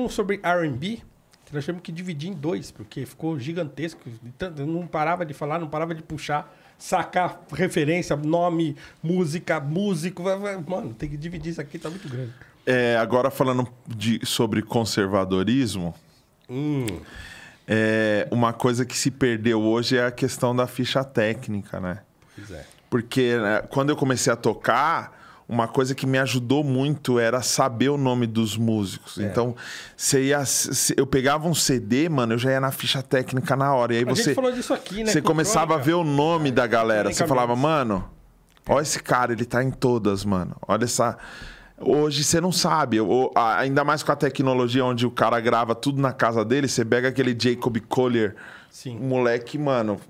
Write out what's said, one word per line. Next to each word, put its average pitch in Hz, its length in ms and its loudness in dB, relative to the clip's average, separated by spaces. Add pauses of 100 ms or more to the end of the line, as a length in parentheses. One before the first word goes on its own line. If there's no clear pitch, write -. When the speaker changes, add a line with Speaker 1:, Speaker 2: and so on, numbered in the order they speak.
Speaker 1:
um 233 60 -4
sobre 196 340 -4
R 175 240 2
and 143 60 -4
B, 175 260 -8 (460)
que - 100 -14
nós 143 80 -4
tivemos 175 180 -6
que 170 120 -12
dividir 170 360 -8
em 202 40 -8
dois, 165 360 -6
porque 120 360 -12
ficou 160 340 -6
gigantesco. 160 600 -8 (240)
Então, 170 260 -10 (140)
não 165 200 -4
parava 165 400 -2
de 151 80 -8
falar, 151 260 -6
não 160 100 -8
parava 165 260 -4
de 160 80 -12
puxar, 147 500 -6 (240)
sacar 175 600 -2 (140)
referência, 165 640 0
nome, 165 580 0 (260)
música, 170 600 0
músico. 175 640 -2
Vai, 190 140 0
vai, 196 200 -6
mano, 170 360 -6
tem 147 160 -10
que 147 80 -10
dividir 165 360 -8
isso 165 80 -8
aqui, 143 180 -12
tá 160 100 -10
muito 180 200 -12
grande. 123 240 -8 (360)
Speaker 2:
É, 123 280 4
agora 123 340 2
falando 127 340 2 (220)
de, 113 380 0
sobre 107 360 0
conservadorismo, 98 1300 0 (540)
Speaker 1:
Hum. 139 360 -4 (840)
Speaker 2:
é, 110 640 2
uma 117 220 2
coisa 123 320 0
que - 120 -6
se 139 140 0
perdeu 117 500 2
hoje 117 360 2
é 120 80 2
a 123 60 -2
questão 123 440 -2
da 123 120 2
ficha 131 360 -2
técnica, 110 760 -4
né? 92 200 -8 (360)
Speaker 1:
Pois 104 160 -18
é. 76 140 -16 (240)
Speaker 2:
Porque, 120 480 2
né, 107 320 2
quando 139 200 0
eu 151 80 0
comecei 131 340 0
a 117 40 0
tocar, 123 800 0 (320)
uma 117 200 0
coisa 131 280 0
que - 100 -4
me 131 120 2
ajudou 131 460 2
muito 135 560 0
era 117 220 2
saber 127 480 0
o 143 80 0
nome 123 300 2
dos 110 300 0
músicos. 107 600 -2
Speaker 1:
É. 104 60 -4
Speaker 2:
Então, 117 320 -2 (400)
cê - 300 2
ia, 143 200 2
cê, - 520 0
eu 139 100 4
pegava 143 400 2
um 175 80 2
C 131 240 2
D, 120 300 2
mano, 123 240 0
eu 117 40 2
já 127 140 0
ia 135 100 0
na 135 100 0
ficha 131 300 -4
técnica 127 540 0
na 139 180 2
hora. 120 200 2
E 117 40 2
aí 120 60 2
Speaker 1:
A 123 40 2
gente 131 160 0
Speaker 2:
você, 147 100 2
Speaker 1:
falou 254 180 0
disso 247 220 -4
aqui, 220 300 -6
né, 220 80 0
Speaker 2:
você 165 100 4
Speaker 1:
com 151 60 0
Speaker 2:
começava 156 480 2
a 156 40 0
Speaker 1:
Crônica. 123 60 -4
Speaker 2:
ver 156 100 4
o 175 80 2
nome 151 480 2
da 123 160 4
galera. 110 440 2
Você 170 120 0
Speaker 1:
Crônica 170 40 2
Speaker 2:
falava, 123 280 2
Speaker 1:
Mendes. 123 80 0
Speaker 2:
mano, 123 460 0 (580)
ó 123 120 4
esse 151 220 -2
cara, 123 320 2
ele 113 120 -2
tá 123 180 0
em 131 80 0
todas, 104 520 0
mano. 92 320 -2 (120)
Olha 107 180 2
essa... 120 320 0 (640)
Hoje 147 440 2
você 165 180 2
não 180 100 0
sabe, 151 480 2
o, 113 360 2
a, 110 240 4
ainda 139 240 2
mais 147 180 2
com - 100 2
a 147 40 0
tecnologia 131 680 2
onde 123 220 2
o 120 60 0
cara 117 280 2
grava 117 360 2
tudo 139 260 -2
na 131 100 2
casa 117 320 2
dele, 135 240 2
você 123 160 0
pega 120 260 2
aquele 123 300 0
Jacob 123 380 0 (100)
Collier, 117 480 2 (320)
Speaker 1:
Sim. - 300 -14
Speaker 2:
o 113 60 -8
moleque, 123 560 0
mano, 120 500 0